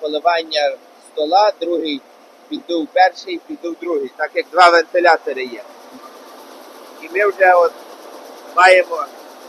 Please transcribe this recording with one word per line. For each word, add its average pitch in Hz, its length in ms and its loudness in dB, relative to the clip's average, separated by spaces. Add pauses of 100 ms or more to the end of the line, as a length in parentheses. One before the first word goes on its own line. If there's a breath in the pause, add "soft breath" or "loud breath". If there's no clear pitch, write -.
коливання 151 720 -2 (360)
стола, 185 500 0
другий — 160 400 -6 (480)
піддув 156 440 -6
перший, 180 540 0
піддув 160 340 -12
другий, 151 360 -6
так 151 160 -6
як 170 180 -6
два 175 180 4
вентилятори 165 720 0
є. 117 200 -12 (1400)
І 160 120 -18
ми 202 140 0
вже 190 260 2
от 170 180 4 (840)
маємо 175 500 4 (440)